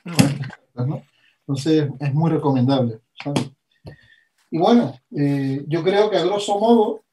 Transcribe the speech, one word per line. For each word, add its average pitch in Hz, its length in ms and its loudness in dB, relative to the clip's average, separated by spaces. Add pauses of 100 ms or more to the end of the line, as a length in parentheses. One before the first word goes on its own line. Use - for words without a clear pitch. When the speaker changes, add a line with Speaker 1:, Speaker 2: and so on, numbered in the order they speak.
Speaker 1:
con 175 100 -14
Speaker 2:
Ujú. 151 120 6
Speaker 1:
estas 139 220 -4
cartas, - 400 -10
¿no? 147 160 -6 (380)
Entonces, 147 480 0 (100)
es 143 140 -4
muy 156 180 2
recomendable, 131 680 0 (220)
¿sabes? 147 300 -4 (1000)
Y 165 80 -6
bueno, 196 380 2 (200)
eh, 143 520 -2
yo 160 160 -2
creo 202 260 2
que 190 80 -2
a 165 80 0
grosso 202 340 -2
modo 226 540 2